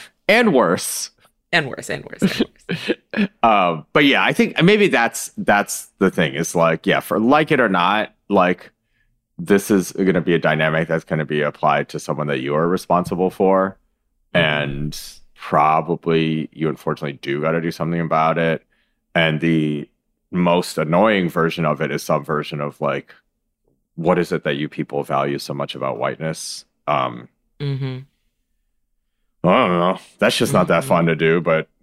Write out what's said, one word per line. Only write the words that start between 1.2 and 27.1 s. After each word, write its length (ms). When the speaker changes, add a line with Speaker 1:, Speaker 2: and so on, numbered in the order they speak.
Speaker 2:
And 160
worse, 200
and 160
worse, 160
and 280
worse. 640
Speaker 1:
<laughs> 100
Um, 500
but 100
yeah, 200
I 100
think 280
maybe 280
that's, 480
that's 500
the 120
thing. 240
Is 200
like, 300
yeah, 140
for 200
like 320
it 100
or 80
not, 440
like, 420
this 320
is 220
gonna 280
be 120
a 60
dynamic 480
that's 180
gonna 200
be 160
applied 480
to 100
someone 280
that 140
you 140
are 120
responsible 640
for. 480
Speaker 2:
Mm-hmm. 100
Speaker 1:
And 560
probably 1160
you 160
unfortunately 540
do 200
gotta 200
do 100
something 300
about 360
it. 260
And 240
the 500
most 460
annoying 520
version 360
of 160
it 100
is 120
some 220
version 340
of, 220
like, 320
what 240
is 140
it 100
that 140
you 100
people 360
value 360
so 140
much 220
about 220
whiteness? 680
Um, 420